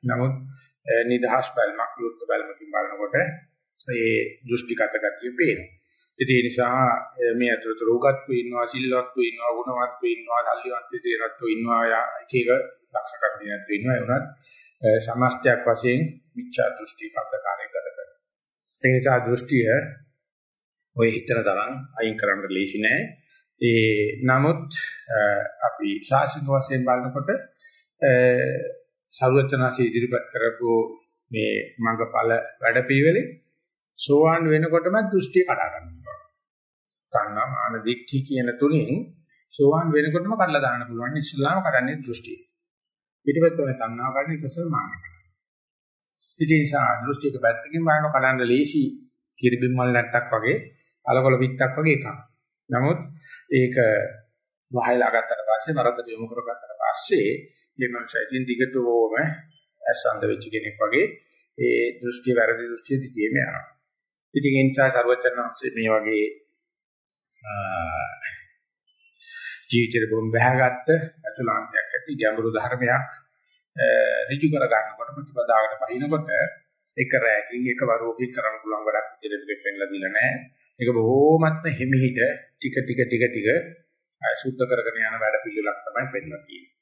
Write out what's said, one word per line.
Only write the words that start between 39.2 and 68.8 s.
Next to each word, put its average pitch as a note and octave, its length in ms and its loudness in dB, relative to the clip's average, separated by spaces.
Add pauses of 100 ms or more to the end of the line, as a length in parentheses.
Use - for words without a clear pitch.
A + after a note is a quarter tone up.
සෝවාන් D#3 380 4
වෙනකොටම D3+ 420 0
කඩලා D#3+ 280 2
දාන්න B2 240 -2
පුළුවන්. A#2+ 320 -6
ඉස්ලාම C#3+ 440 0
කඩන්නේ C#3 400 0
දෘෂ්ටිය. - 380 -10 (840)
ඊට C#3+ 140 2
පස්සේ E3 160 4
තමයි C3+ 200 -2
තණ්හාව A#2+ 380 -4
කඩන්නේ, D3+ 220 -2
ඊට D3+ 100 -10
පස්සේ E3+ 240 -6
මාන C3 200 -4
කඩන්නේ. - 300 -16 (1200)
ඉතින් D#3 180 4
ඒ D3 60 4
නිසා C#3 340 2
දෘෂ්ටියක C3+ 440 -4
පැත්තකින් A#2 440 0
බලන D3+ 220 4
කඩන්න C3 400 2
ලේසි, D3 360 4 (480)
කිරිබිම් B2 420 2
මල් B2 180 2
නැට්ටක් A#2+ 400 2
වගේ, A2+ 260 0 (480)
අලකොල C3 320 6
පිටක් C3 360 0
වගේ D3+ 220 2
එකක්. A2+ 120 -6 (640)
නමුත් C3+ 300 2 (520)
ඒක B2+ 240 4 (960)
වහයලා A#2+ 400 2
ගත්තට A2+ 340 0
පස්සේ, A#2 300 0
වරදට A#2+ 340 0
යොමු A2+ 160 -10
කරගත්තට A#2 520 -10
පස්සේ A2 520 0 (440)
මේ B2 160 -4
මනුස්සයා A#2+ 340 -6
ඉතින් C3 220 -4
දිගටම A#2+ 720 0 (640)
ඇස් - 240 -2
අන්ධ A2 200 -2
වෙච්ච G#2+ 240 -2
කෙනෙක් A2 280 -8
වගේ A#2+ 280 2 (520)
ඒ A#2+ 360 2
දෘෂ්ටි, B2 380 -6
වැරදි A#2 320 2
දෘෂ්ටිය A#2+ 340 -6
දිගේම A#2+ 380 -4
යනවා. - 280 -4 (720)
ඉතින් C#3 200 2
ඒ C3+ 100 4
නිසා C3+ 260 4
සර්වචන් B2 460 2
වහන්සේ A#2+ 380 -6
මේ A2+ 180 -2
වගේ, G#2+ 340 2 (1160)
අ, G#2 100 -10 (2000)